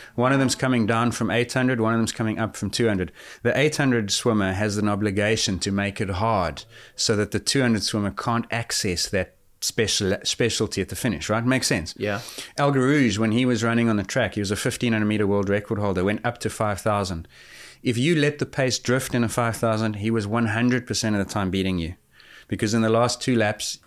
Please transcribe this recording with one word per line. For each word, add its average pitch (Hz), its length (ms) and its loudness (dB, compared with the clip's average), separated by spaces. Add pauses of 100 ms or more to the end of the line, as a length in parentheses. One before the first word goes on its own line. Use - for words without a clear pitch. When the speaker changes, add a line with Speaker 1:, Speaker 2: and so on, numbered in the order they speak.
(160)
Speaker 1:
One 123 160 4
of 139 80 4
them's 131 160 2
coming 123 300 0
down 113 260 2
from 110 200 -2
eight 120 200 0
hundred, 127 300 0
one 113 140 2
of 113 40 2
them's 113 120 0
coming 110 280 -2
up 110 160 -4
from 101 140 -4
two 117 180 2
hundred. 92 240 0 (300)
The 117 160 2
eight 147 200 2
hundred 117 340 2
swimmer 101 420 0
has 104 240 -2
an 104 100 0
obligation 104 720 0
to 98 120 -2
make 101 280 -2
it 98 120 -4
hard 92 520 0 (320)
so - 200 0
that 101 160 0
the 107 80 -2
two - 220 0
hundred 113 200 2
swimmer 101 300 -2
can't 117 400 -2
access 107 580 -2
that 92 260 -4 (260)
special, 98 600 0
specialty - 560 -2
at 92 100 -2
the 98 60 -8
finish, 92 320 -2
right? 110 160 0
Makes 127 220 2
sense. 87 320 -2
Speaker 2:
Yeah. 101 240 -4 (380)
Speaker 1:
Al 143 120 4
Garouge, 131 460 4
when 113 140 2
he 127 160 2
was 117 160 0
running 117 260 2
on 107 80 2
the 101 60 0
track, 107 320 -2
he 104 60 -2
was 98 100 -2
a 104 40 2
fifteen 120 380 -2
hundred 107 140 2
meter 107 180 2
world 101 240 2
record 104 300 0
holder, 95 240 0
went 104 200 0
up 120 180 -2
to 110 100 -4
five 104 300 -2
thousand. 95 460 -2 (540)
If 117 160 0
you 151 180 2
let 147 220 2
the - 80 -4
pace 127 320 0
drift 131 380 0
in 120 80 2
a 113 60 0
five 117 280 -2
thousand, 110 380 0
he 104 160 -2
was 110 160 0
one 117 180 0
hundred 120 400 2
percent 107 300 0
of 98 120 0
the - 60 -12
time 95 160 0
beating 92 300 0
you. 82 160 -4 (520)
Because 104 260 0
in 117 80 4
the 113 80 4
last 117 320 2
two 127 140 0
laps, 107 520 0